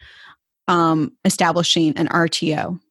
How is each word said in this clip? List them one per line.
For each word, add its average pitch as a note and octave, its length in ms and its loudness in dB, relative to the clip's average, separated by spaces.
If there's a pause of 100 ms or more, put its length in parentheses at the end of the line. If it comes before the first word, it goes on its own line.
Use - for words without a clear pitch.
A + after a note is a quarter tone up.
(680)
um, D#3+ 560 0
establishing E3+ 720 0
an D#3+ 120 -2
R E3 200 2
T D#3+ 260 -4
O. F3 240 -6 (120)